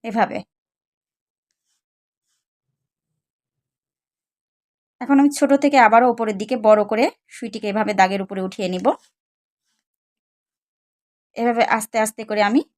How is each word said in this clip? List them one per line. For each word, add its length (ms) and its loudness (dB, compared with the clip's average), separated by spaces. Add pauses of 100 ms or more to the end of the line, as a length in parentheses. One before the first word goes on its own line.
এভাবে। 340 -2 (4000)
এখন 180 0
আমি 120 4
ছোট 200 -2 (100)
থেকে 180 2
আবারও 320 6
উপরের 260 -4
দিকে 200 -6
বড় 280 4
করে 200 -2 (240)
সুইটিকে 400 -12
এভাবে 260 -4
দাগের 280 2
উপরে 200 -10
উঠিয়ে 260 -6
নিব। 180 -4 (2500)
এভাবে 340 0
আস্তে 280 -4
আস্তে 260 -4
করে 180 -4
আমি 180 2 (180)